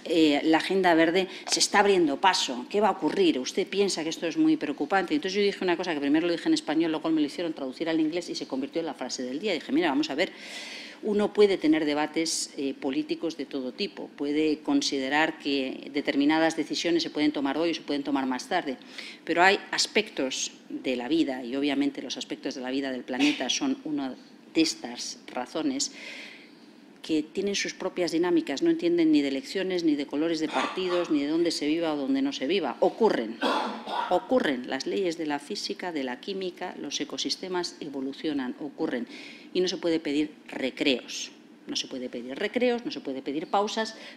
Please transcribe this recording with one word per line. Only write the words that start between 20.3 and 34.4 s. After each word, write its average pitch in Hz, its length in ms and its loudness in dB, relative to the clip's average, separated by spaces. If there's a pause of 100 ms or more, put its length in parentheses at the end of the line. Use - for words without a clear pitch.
de 131 260 -4
la 120 120 -6
vida, 135 360 2
y 120 120 -6
obviamente 139 460 0
los 135 160 -8
aspectos 135 380 -8
de 135 60 -8
la 123 100 -6
vida 135 200 -2
del 123 120 -8
planeta 135 460 0
son 135 340 0
una 143 320 -4 (380)
de 165 80 4
estas - 640 -4
razones, 135 640 -4 (1120)
que 156 160 2
tienen 196 320 -4
sus 170 220 -4
propias 180 360 -2
dinámicas, 165 520 2
no 170 80 6
entienden 170 400 4
ni 147 100 6
de 139 60 0
elecciones, 180 560 -2
ni 156 100 4
de 143 140 -2
colores 156 320 0
de 156 80 0
partidos, 175 640 -2
ni 147 100 4
de 143 60 0
dónde 165 240 2
se 143 160 -2
viva 160 260 0
o 147 40 -2
dónde 135 260 2
no 139 100 0
se 131 140 -4
viva. 156 320 0
Ocurren, 156 580 2 (720)
ocurren. 165 580 2